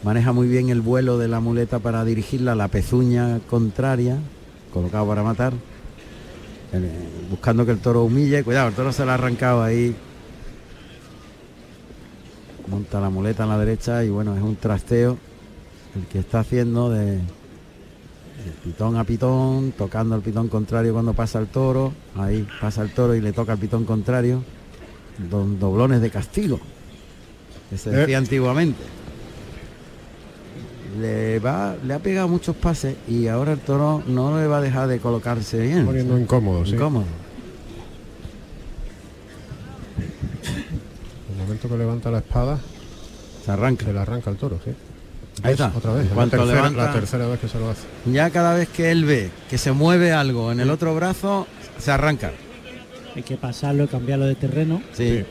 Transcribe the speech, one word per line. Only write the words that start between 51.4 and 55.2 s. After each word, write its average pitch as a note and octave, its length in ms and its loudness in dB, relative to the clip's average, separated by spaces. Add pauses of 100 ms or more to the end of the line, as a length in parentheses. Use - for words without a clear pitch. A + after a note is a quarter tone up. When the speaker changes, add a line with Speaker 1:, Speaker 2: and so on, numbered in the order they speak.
Speaker 1:
se - 120 -2
arranca. C#3 420 2 (840)
Speaker 3:
Hay B2 60 -8
que C3 140 -6
pasarlo C#3+ 480 0
y C#3+ 40 0
cambiarlo C3+ 380 0
de C3+ 80 2
terreno. D#3 480 0 (100)
Speaker 1:
Sí. A#2+ 260 2 (120)